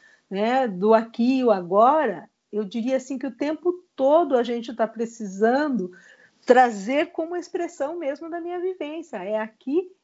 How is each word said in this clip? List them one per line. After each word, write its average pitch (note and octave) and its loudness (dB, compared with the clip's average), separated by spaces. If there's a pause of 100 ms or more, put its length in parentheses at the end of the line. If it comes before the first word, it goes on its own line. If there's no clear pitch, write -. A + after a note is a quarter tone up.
(300)
né, A#3 0
do G3+ 2
aqui A3+ 2
e B3+ 0
o A#3 4
agora, G3+ 2 (220)
eu G#3 -4
diria A#3 -4
assim C4 -8
que C#4 -6
o A#3 -6
tempo D#4 -2 (220)
todo C#4 4
a A#3 2
gente A#3+ -6
tá A3 -2
precisando A3+ -2 (560)
trazer B3 4
como E4+ -8
expressão E4+ -6
mesmo D4+ -6
da E4+ -8
minha F4 -8
vivência. E4 -8
É G3+ -4
aqui C4 -4 (120)